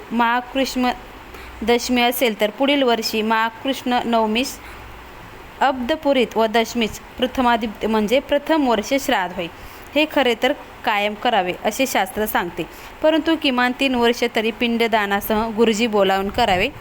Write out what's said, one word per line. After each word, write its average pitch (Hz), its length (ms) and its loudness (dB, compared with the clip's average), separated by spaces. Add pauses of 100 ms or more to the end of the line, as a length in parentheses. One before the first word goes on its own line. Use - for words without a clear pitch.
(120)
माघ 240 280 2 (140)
कृष्ण 254 360 0 (720)
दशमी 240 400 2
असेल 240 380 2
तर 214 100 2
पुढील 277 320 2
वर्षी 226 400 0
माघ 220 260 2 (140)
कृष्ण 254 420 -2
नवमीस 226 520 0 (1040)
अब्धपुरीत 269 760 0
व 220 100 4
दशमीच 226 520 -2 (200)
प्रथमादित्य 240 680 0
म्हणजे 220 320 2
प्रथम 285 480 0
वर्ष 220 280 0
श्राद्ध 196 400 -2
होय. 180 100 -6 (480)
हे 403 180 4
खरे 247 300 2
तर 262 100 4 (320)
कायम 208 300 0
करावे 202 380 0 (120)
असे 240 220 0
शास्त्र 208 400 -2
सांगते, 180 400 -4 (360)
परंतु 320 400 4
किमान 247 380 2
तीन 269 140 2
वर्ष 240 300 2 (120)
तरी 220 140 0
पिंडदानासह 220 960 0 (100)
गुरुजी 226 300 4
बोलावून 196 440 2
करावे 214 380 2 (120)